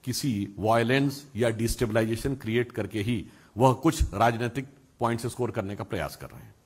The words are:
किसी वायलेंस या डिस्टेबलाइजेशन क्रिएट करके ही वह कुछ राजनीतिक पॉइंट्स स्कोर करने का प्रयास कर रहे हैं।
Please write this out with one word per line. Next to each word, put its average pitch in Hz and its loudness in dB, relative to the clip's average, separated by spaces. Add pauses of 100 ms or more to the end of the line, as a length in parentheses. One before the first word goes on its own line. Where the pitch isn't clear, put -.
किसी 117 -2 (100)
वायलेंस 117 2 (100)
या 117 2
डिस्टेबलाइजेशन 113 0
क्रिएट 117 -2
करके 104 -6
ही 110 -2 (300)
वह 127 6
कुछ - 0
राजनीतिक 117 0 (320)
पॉइंट्स 117 0
स्कोर 117 -4
करने 101 -6
का 117 -8
प्रयास 82 -6
कर 69 -14
रहे - -18
हैं। - -20 (100)